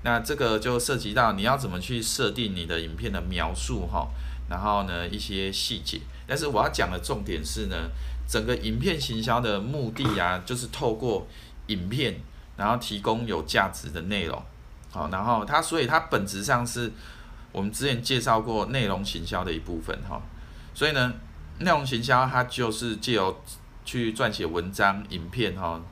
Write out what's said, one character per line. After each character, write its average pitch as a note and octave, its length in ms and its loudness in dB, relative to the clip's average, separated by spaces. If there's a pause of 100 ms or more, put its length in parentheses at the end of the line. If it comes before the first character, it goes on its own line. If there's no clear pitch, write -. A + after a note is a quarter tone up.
那 A#2+ 140 4
这 B2+ 160 0
个 A#2 240 4
就 A#2+ 220 2
涉 B2+ 160 2
及 G#2+ 180 -2
到 A2+ 200 6
你 F#2+ 80 0
要 B2+ 140 6
怎 B2+ 140 -2
么 F2+ 80 -2
去 A2+ 240 -2
设 A2+ 300 2
定 G#2+ 240 -2
你 E2+ 100 -4
的 E2+ 140 0
影 E2 160 -6
片 A2+ 160 -2
的 F2 100 -2
描 F2 320 0
述， G2+ 320 -2
哈， F2 220 -2 (420)
然 F2+ 100 -2
后 G2+ 220 2
呢， F2 240 -2
一 F#2+ 100 -4
些 G2 360 -2
细 - 260 -2
节。 - 220 -4 (260)
但 C3+ 100 -2
是 D3+ 120 -2
我 A2 120 4
要 C#3 80 6
讲 F#2 220 2
的 F2+ 80 -2
重 G#2+ 240 -2
点 F2+ 220 -2
是 G#2+ 220 -2
呢， E2 220 -2 (380)
整 A2 180 2
个 A#2+ 120 2
影 A2 240 -2
片 E3 200 2
行 A2+ 220 -2
销 A#2+ 160 4
的 G#2+ 220 2
目 A#2+ 320 -2
的 C3+ 120 -4 (160)
啊， F2+ 240 2
就 B2+ 120 -2
是 B2 160 -4
透 B2 200 0
过 G#2+ 360 0 (400)
影 F#2+ 200 -2
片， A#2 320 0 (360)
然 G2+ 120 0
后 A#2+ 100 4
提 A2 200 -6
供 A2+ 300 2
有 E2 140 -2
价 G2 260 4
值 - 220 -8
的 D#2+ 120 -6
内 F#2+ 220 0
容。 D2 180 -4 (480)
好， E2+ 220 -4
然 F#2+ 120 -2
后 A2+ 200 4
它， D3+ 180 4
所 D#3+ 180 0
以 B2 60 4
它 D#3 140 6
本 B2+ 260 2
质 G2 160 -4
上 A#2+ 240 2
是 A#2 240 -2 (640)
我 G2 100 -2
们 G#2 80 0
之 B2 160 0
前 A#2+ 160 2
介 B2 180 4
绍 A#2 200 6
过 A2 260 0
内 A#2+ 200 2
容 F#2+ 180 0
行 E2+ 200 -4
销 F2+ 200 -2
的 F2 80 0
一 D#2+ 80 -2
部 E2+ 200 -4
分， - 160 -4 (120)
哈。 B1 120 -6 (540)
所 D3 140 2
以 - 20 4
呢， B2 240 4 (460)
内 F3 100 4
容 C#3+ 160 6
行 B2 160 0
销 B2+ 240 6
它 B2+ 160 4
就 B2 300 2
是 A2 240 -2
借 A#2+ 160 0
由 F#2+ 280 4 (440)
去 A#2 280 0
撰 A2+ 200 2
写 G2 120 -2
文 E2+ 280 0
章、 G2+ 380 2
影 F2 200 -6
片， G2 240 0
哈， E2 260 -4 (120)